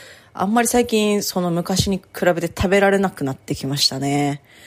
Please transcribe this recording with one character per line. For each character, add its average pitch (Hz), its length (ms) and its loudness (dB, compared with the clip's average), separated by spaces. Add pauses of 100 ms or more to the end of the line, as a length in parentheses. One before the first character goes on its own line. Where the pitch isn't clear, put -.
(340)
あ - 120 -2
ん 208 80 0
ま 240 80 4
り 233 60 0
最 247 200 2
近、 208 360 0
そ 190 180 -4
の 175 100 -2
昔 185 380 0
に 190 80 0
比 - 280 -8
べ 175 100 4
て 175 120 -4
食 - 220 -2
べ 196 100 6
ら 196 120 4
れ 196 80 2
な 190 100 0
く - 140 -8
な 131 100 -2
っ - 20 -6
て - 200 -8
き - 100 -10
ま 139 120 -4
し - 120 2
た 135 80 -6
ね。 143 460 -2 (240)